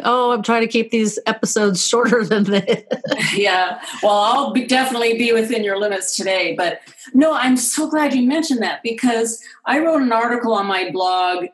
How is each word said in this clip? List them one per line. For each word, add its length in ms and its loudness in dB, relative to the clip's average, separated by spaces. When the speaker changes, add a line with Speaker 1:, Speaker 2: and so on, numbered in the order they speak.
Speaker 1:
"Oh, 260 2
I'm 120 0
trying 180 2
to 80 0
keep 240 0
these 340 0
episodes 600 0
<laughs> 20 -2
shorter 360 2
than 200 2
this." 400 0
Speaker 2:
Yeah. 460 0
Well, 100 4
I'll 380 2
be, 140 0
definitely 520 0
be 140 0
within 320 0
your 140 -2
limits 380 -4
today, 400 -2
but 220 -2
no, 220 6
I'm 220 2
so 340 -2
glad 240 0
you 120 2
mentioned 360 0
that 220 -4
because 580 -2
I 160 0
wrote 200 2
an 120 2
article 420 0
on 120 0
my 260 -2
blog 600 0